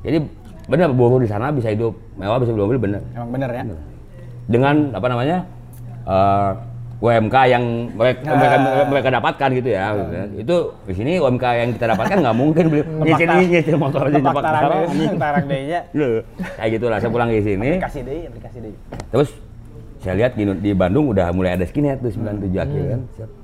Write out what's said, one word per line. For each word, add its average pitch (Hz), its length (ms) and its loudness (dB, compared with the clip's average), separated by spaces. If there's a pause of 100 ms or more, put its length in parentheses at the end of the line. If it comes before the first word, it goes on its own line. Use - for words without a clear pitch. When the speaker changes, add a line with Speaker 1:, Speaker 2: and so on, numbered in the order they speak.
Speaker 1:
Jadi 151 160 0 (480)
benar 156 240 4
buruh 123 320 6
di 107 80 0
sana 120 240 -2
bisa 117 160 0
hidup 107 240 0 (240)
mewah, 110 240 0
bisa 117 80 2
beli 107 160 0
mobil, 127 160 2
benar. 98 320 -2
Speaker 2:
Emang 120 160 -10
benar 131 240 -4
ya? 123 80 -8
Speaker 1:
Benar. 117 160 -8 (720)
Dengan 135 240 4 (160)
apa 101 160 -4
namanya, 127 300 0 (680)
eh, 98 480 2 (480)
U 107 80 0
M 113 240 4
K 127 60 2 (100)
yang 123 180 4 (300)
mereka, 120 320 2
Speaker 2:
Nah. 156 80 0
Speaker 1:
mereka, 143 220 6 (340)
mereka 131 240 2
dapatkan 139 340 0 (140)
gitu 127 80 -2
ya, 95 140 0 (100)
Speaker 2:
Betul. 98 80 -2
Speaker 1:
gitu 85 120 -6
ya. 92 100 -6 (180)
Itu 170 140 0 (340)
di 90 80 -2
sini 123 120 -2 (120)
U 131 80 4
M 127 80 2
K 120 60 -2 (100)
yang 120 140 2 (100)
kita 120 160 -2
dapatkan 123 240 0
nggak 123 160 2
mungkin 156 320 2
beli 151 160 2
Speaker 2:
Tepak 156 240 -6
Speaker 1:
nyicil, 165 240 4
Speaker 2:
tar-, 170 160 6
Speaker 1:
nyicil 165 320 2
motor 139 240 0
aja, 147 160 2
Speaker 2:
tepak 135 80 2
Speaker 1:
tepak 139 160 2
Speaker 2:
tarang 156 160 0
Speaker 1:
tarang, 151 160 2
Speaker 2:
deh, 165 160 0
Speaker 1:
anjing. 156 320 0
Speaker 2:
tarang 147 240 0
deh 135 140 -2 (100)
ya. 175 100 -2 (140)
Speaker 1:
Loh, 139 160 2 (480)
kayak 110 160 -2
gitulah, 110 240 0
saya 113 160 -2
pulang 120 160 2
ke 113 160 2
sini. 101 200 0 (120)
Speaker 2:
Aplikasi 143 240 -6
deh, 135 240 -8
aplikasi 117 320 -16
deh. 110 160 -14 (400)
Speaker 1:
Terus 139 160 2 (720)
saya 92 160 -4
lihat 127 160 2
di, 107 100 -2 (140)
di 104 160 0
Bandung 104 400 2
udah 87 160 2
mulai 90 240 0
ada 92 80 -2
skinhead 139 400 -2
tuh 120 80 -2
sembilan 104 320 -6
tujuh 92 160 -2
akhir 110 240 -2
Speaker 3:
Hmm. 95 80 -2
Speaker 1:
kan. 120 100 -2 (140)
Siap. 110 160 -14 (140)